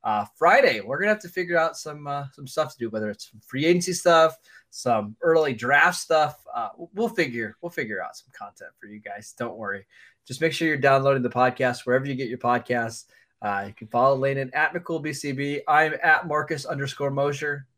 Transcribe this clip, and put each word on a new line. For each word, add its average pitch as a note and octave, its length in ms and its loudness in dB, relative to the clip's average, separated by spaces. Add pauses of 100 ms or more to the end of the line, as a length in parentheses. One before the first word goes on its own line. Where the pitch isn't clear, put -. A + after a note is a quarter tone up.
Uh, G#2+ 220 -2 (140)
Friday, E3+ 420 4
we're A#2+ 180 -6
gonna G3+ 140 0
have G#3 80 0
to F3+ 80 -16
figure F3 300 -2
out D#3+ 180 0
some, D3 300 -12
uh, C#3+ 260 -6
some C#3 140 -18
stuff D3 260 -4
to - 60 -20
do, A#2 100 -4
whether G#2+ 220 -4
it's - 200 -14
some G#2 160 -20
free C#3 200 -2
agency F3 260 2
stuff, D#3+ 420 4 (360)
some A2 500 -2
early D#3+ 320 4
draft C#3+ 460 4
stuff. D3+ 440 0 (120)
Uh, A#2 160 -6 (240)
we'll A3 140 -2
figure, B2 520 -4
we'll E3+ 100 -10
figure G#2+ 320 -6
out - 140 -12
some - 160 -20
content G2+ 380 -18 (100)
for G#2+ 60 -20
you G#2 120 -18
guys. G#2 380 -14
Don't A2+ 220 -10
worry. G2 280 -8 (400)
Just C3 140 -10
make D#3+ 120 2
sure E3 140 -2
you're D3+ 120 0
downloading C3+ 440 4
the B2 60 0
podcast B2 560 0
wherever C3 220 2
you C#3 80 -6
get B2+ 140 -6
your B2 100 -8
podcasts. A#2+ 680 -2 (360)
Uh, G2+ 280 -4
you G#2+ 60 -14
can A2 120 -18
follow C3 300 4
Landon C3+ 360 -2
at D3+ 220 0
McCoolBCB. D3 960 -6
I'm D#3 340 4
at D#3+ 240 4
Marcus D3+ 380 -4
underscore C#3 460 -4
Mosher. C#3+ 560 -4 (120)